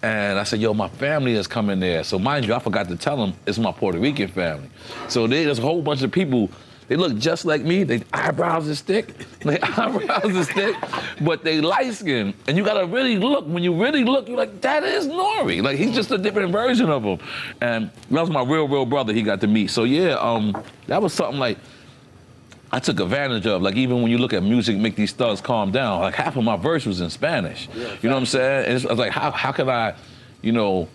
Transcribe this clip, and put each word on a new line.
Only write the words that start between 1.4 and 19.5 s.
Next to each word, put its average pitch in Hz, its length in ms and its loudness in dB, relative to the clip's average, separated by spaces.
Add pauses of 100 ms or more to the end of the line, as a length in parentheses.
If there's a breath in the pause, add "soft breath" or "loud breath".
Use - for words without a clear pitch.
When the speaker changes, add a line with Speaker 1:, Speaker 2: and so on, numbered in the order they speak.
Speaker 1:
coming 101 320 0
there." 87 240 0
So 95 160 -2
mind 131 260 0
you, 104 80 2
I 123 60 0
forgot 101 300 -2
to 87 80 -6
tell 147 260 0
him 95 100 -2 (140)
it's 101 100 -2
my 107 140 0
Puerto 92 280 0
Rican 117 280 0
family. 82 400 -4 (400 loud breath)
So 113 200 2
there's 143 320 2
a - 20 -2
whole 160 200 0
bunch 147 200 0
of 123 100 0
people, 131 380 2 (400 loud breath)
they 143 80 2
look 160 200 2
just 160 280 0
like 151 160 2
me, 175 240 2
they 120 260 0
eyebrows 165 560 0
is 151 140 -4
thick, - 320 -2 (160)
<laughs> - 100 -20
they 147 220 0
eyebrows 220 760 0
is 180 160 0
thick, 226 240 0 (460 loud breath)
but 160 240 0
they 160 160 2
light 202 320 2
skin. 127 400 -2 (160)
And 151 80 2
you 202 80 2
gotta 208 200 2
really 240 300 0
look, 226 320 2
when 175 160 -2
you 175 180 2
really 277 220 2
look, 247 240 2
you're 240 80 -6
like, 208 240 -2
"That 294 240 0
is 381 240 -2
Nori." 339 560 0
Like, 139 140 0
he's 220 180 0
just 240 160 -2
a 233 60 0
different 196 340 0
version 233 380 2
of 139 160 2
him. 92 140 0 (420 loud breath)
And 113 280 -2 (220)
that 143 80 2
was 165 100 0
my 143 140 0
real, 151 240 2
real 139 180 2
brother 120 280 0
he 113 80 2
got 101 180 0
to 104 80 2
meet. 104 220 4